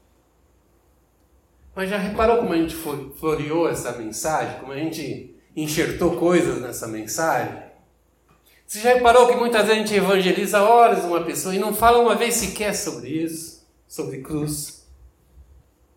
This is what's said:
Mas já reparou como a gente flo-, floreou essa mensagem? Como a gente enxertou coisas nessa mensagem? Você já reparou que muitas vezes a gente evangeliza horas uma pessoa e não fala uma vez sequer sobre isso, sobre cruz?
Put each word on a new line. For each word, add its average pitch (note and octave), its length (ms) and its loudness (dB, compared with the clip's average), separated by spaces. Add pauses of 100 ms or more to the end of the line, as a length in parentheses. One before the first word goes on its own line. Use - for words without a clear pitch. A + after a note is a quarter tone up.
(1800)
Mas F#3+ 140 -6
já G3+ 80 -4
reparou A3 400 0
como F#3 160 -2
a E3 40 0
gente D#3+ 180 -2
flo-, C#3 440 -10
floreou D3+ 480 -2
essa - 260 -6
mensagem? A#2 680 -6
Como C3 120 -14
a C#3 60 -10
gente D#3 580 -8 (200)
enxertou D#3 640 -2
coisas E3 440 2
nessa A#2+ 240 -10
mensagem? A2 760 -4 (1040)
Você G3+ 120 -10
já A#3+ 140 4
reparou A#3+ 340 8
que B3 80 4
muitas A#3 300 2
vezes A3 100 4
a G#3+ 40 0
gente G#3+ 160 -2
evangeliza F#3+ 680 2
horas A3 420 6
uma E3+ 200 -2
pessoa E3 320 -4
e G3 40 0
não G#3+ 140 -2
fala A#3 240 4
uma A#3+ 160 4
vez A#3 220 0
sequer G3+ 400 -4
sobre B2 340 -8
isso, D#3+ 560 -8 (220)
sobre C3+ 320 -10
cruz? D3+ 680 -8 (1120)